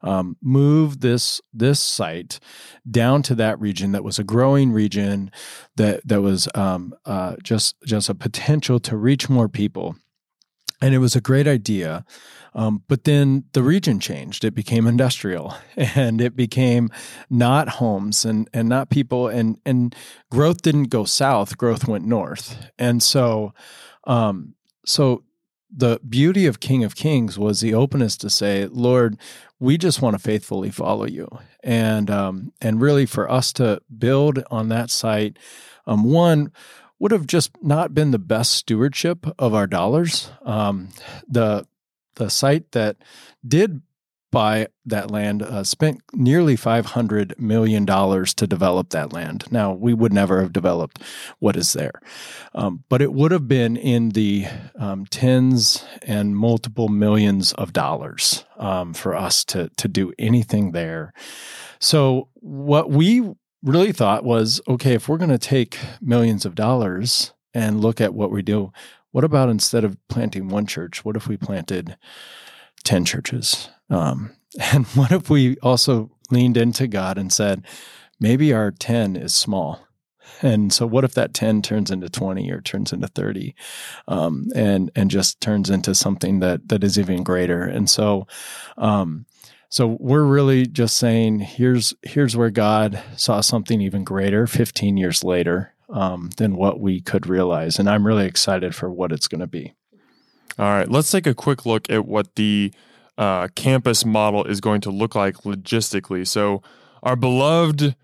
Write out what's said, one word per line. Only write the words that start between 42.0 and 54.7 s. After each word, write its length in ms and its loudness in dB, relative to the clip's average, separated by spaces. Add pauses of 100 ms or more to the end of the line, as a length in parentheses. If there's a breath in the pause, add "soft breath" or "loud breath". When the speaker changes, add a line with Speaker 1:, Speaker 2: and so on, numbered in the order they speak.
Speaker 1:
the 120 -4
site 440 0
that 240 0 (500 loud breath)
did 360 2 (500)
buy 340 2 (200)
that 240 -4
land, 320 -4
uh, 200 -6
spent 380 -2 (140)
nearly 420 4
five 300 2
hundred 520 -2
million 460 2
dollars 480 2
to 140 -2
develop 420 0
that 240 -6
land. 380 -10
Now, 240 0
we 180 0
would 200 2
never 280 4
have 140 -2
developed 480 -2 (360 loud breath)
what 160 0
is 200 -2
there, 260 -6 (540 loud breath)
um, 340 -4
but 140 2
it 100 0
would 180 2
have 160 0
been 300 2
in 320 0
the, 380 0 (280 loud breath)